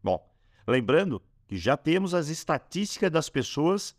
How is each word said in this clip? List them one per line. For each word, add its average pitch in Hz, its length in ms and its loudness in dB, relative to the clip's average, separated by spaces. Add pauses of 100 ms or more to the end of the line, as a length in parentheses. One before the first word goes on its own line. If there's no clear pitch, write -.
Bom, 92 220 0 (420)
lembrando 127 540 2 (280)
que 98 80 -8
já 113 200 2
temos 175 380 0
as 160 140 0
estatísticas 175 800 -4
das 165 180 0
pessoas 160 720 -2